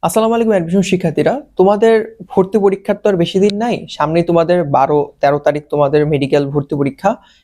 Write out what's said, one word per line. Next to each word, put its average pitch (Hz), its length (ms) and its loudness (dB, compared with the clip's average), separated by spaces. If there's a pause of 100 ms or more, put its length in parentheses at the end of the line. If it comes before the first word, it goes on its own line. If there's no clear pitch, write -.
আসসালামু 220 300 0
আলাইকুম 233 180 0
অ্যাডমিশন 180 300 0
শিক্ষার্থীরা, 180 600 -2 (160)
তোমাদের 214 600 2 (100)
ভর্তি 190 320 0
পরীক্ষার 196 440 0
তো 214 60 2
আর 196 60 0
বেশি 170 240 0
দিন 202 180 2
নাই। 226 320 -4
সামনেই 160 340 -2
তোমাদের 170 400 0
বারো, 143 580 0
তেরো 143 180 2
তারিখ 147 300 -2
তোমাদের 147 380 2
মেডিকেল 143 400 0
ভর্তি 143 280 -4
পরীক্ষা, 143 400 -2 (280)